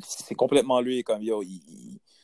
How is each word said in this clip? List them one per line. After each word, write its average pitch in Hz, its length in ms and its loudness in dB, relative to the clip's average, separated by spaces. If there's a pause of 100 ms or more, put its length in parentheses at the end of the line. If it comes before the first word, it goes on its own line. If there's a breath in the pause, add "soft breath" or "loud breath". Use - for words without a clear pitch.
c'est - 300 -10
complètement 123 460 4
lui, 123 220 0
comme, 107 200 0
yo, 107 200 -2
il, 90 60 -8 (180)
il, - 340 -18 (240)